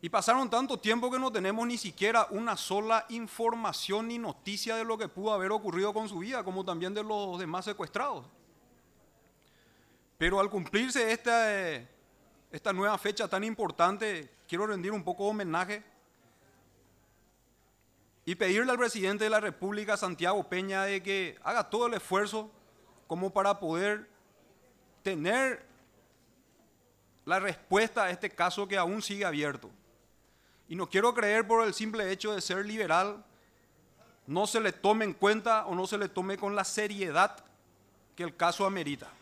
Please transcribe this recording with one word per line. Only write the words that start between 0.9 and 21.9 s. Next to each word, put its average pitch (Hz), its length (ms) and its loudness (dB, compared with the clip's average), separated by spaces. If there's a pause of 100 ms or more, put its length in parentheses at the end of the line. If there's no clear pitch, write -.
que 254 80 0
no 262 140 0
tenemos 220 340 0
ni 240 120 -4
siquiera 214 500 2
una 214 300 -2
sola 220 500 0
información 226 1000 -2
ni 233 100 -6
noticia 208 580 -4
de 226 80 -2
lo 226 140 -2
que 214 100 -4
pudo 208 240 -2
haber 190 180 0
ocurrido 208 440 0
con 214 160 -4
su 196 80 -8
vida, 220 260 -6
como 190 180 -4
también 180 300 -4
de 208 100 -4
los 202 360 -4
demás 180 260 -4
secuestrados. 202 640 -6 (1900)
Pero 180 220 4
al 196 100 4
cumplirse 220 600 0
esta, 226 440 2
eh, 160 340 -4 (640)
esta 190 220 -2
nueva 202 240 2
fecha 208 300 -2
tan 196 160 -2
importante, 196 840 0 (160)
quiero 185 200 -2
rendir 196 260 -2
un 208 100 -4
poco 180 220 -4
de 208 60 2
homenaje 196 520 -2 (2500)
y - 80 -2
pedirle 214 380 4
al 240 60 2
presidente 214 460 0
de 214 60 2
la 214 100 6
República, 208 560 -2
Santiago 180 540 0
Peña, 190 340 0
de 196 180 -2
que 190 400 -2
haga 220 280 0
todo 240 160 2
el 233 80 0